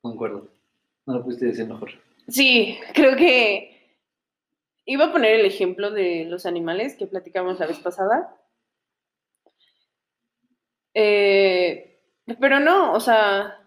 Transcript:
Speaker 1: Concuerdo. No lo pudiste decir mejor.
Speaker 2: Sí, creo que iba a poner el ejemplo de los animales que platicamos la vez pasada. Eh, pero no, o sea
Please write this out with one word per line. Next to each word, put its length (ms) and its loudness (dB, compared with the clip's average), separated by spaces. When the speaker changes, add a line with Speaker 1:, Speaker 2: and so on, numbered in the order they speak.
Speaker 1:
Concuerdo. 460 -10
No 80 -6
lo 80 -6
pudiste 240 -6
decir 220 -4
mejor. 240 -14
Speaker 2:
Sí, 520 0
creo 240 4
que 540 2
iba 200 2
a 60 -4
poner 280 4
el 60 4
ejemplo 440 -4
de 360 -4
los 180 -10
animales 500 -6
que 120 -10
platicamos 520 -8
la 80 -4
vez 120 -8
pasada. 580 -4
Eh, 1040 2
pero 200 2
no, 320 2
o 80 0
sea 680 0